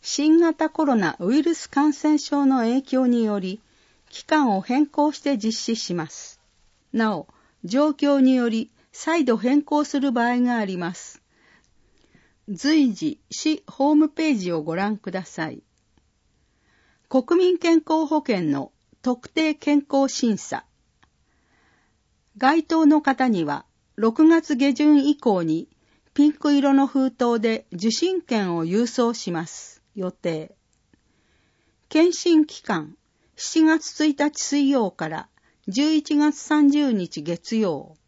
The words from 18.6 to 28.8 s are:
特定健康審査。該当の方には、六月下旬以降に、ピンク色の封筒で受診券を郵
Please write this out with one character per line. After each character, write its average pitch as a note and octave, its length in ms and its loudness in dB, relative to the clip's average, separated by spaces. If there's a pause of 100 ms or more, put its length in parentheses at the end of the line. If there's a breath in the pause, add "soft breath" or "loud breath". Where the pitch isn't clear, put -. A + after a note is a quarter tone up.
特 B3 260 -4
定 D#4 260 -2
健 D4 340 0
康 C4+ 200 0
審 A3+ 300 -2
査。 - 260 -12 (1700)
該 C#4+ 240 2
当 D#4+ 240 2
の D4+ 160 6
方 C4 260 0
に F#3 160 0
は、 C#3+ 220 -8 (300)
六 A3+ 320 4
月 E4 260 4
下 C4+ 200 0
旬 D4 320 4
以 D4 100 2
降 G3 260 0
に、 D#3+ 260 -4 (460)
ピ D4 140 6
ン D4 40 2
ク D4 220 0
色 C#4 180 2
の C#4 140 4
封 C4 240 0
筒 A#3+ 300 -2
で A3 320 -2
受 F3+ 180 -2
診 F4 320 -2
券 F#3+ 340 -4
を E3 80 -4
郵 G3 220 -2